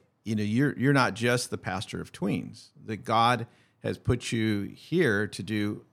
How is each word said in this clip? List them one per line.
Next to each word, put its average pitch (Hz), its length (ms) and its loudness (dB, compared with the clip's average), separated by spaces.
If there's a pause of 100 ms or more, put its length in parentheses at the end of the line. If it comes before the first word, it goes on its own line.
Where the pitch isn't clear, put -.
(240)
you 107 100 -2
know, 107 80 0
you're, 117 340 0
you're 135 160 2
not 120 220 4
just 120 360 0
the - 80 -6
pastor 92 420 -6
of - 120 -10
tweens, - 580 -6 (160)
that 107 180 -8
God 117 420 4 (380)
has 104 140 -4
put - 340 0
you 110 420 0
here 110 540 0
to - 160 -10
do 104 480 -2